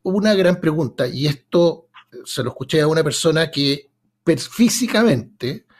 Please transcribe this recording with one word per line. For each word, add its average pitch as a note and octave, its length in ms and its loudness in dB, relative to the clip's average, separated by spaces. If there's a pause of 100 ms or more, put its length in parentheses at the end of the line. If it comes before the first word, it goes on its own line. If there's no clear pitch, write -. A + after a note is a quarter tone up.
una G3+ 300 2
gran F3+ 280 2
pregunta, D3+ 460 -2
y B2+ 200 -4
esto E3 600 0 (360)
se - 200 -8
lo A#2+ 60 -6
escuché C3 300 -4
a D3+ 80 4
una D#3+ 160 2
persona D#3+ 480 0
que C#3+ 380 -2 (340)
per-, E3 160 0
físicamente G#3+ 1300 0 (140)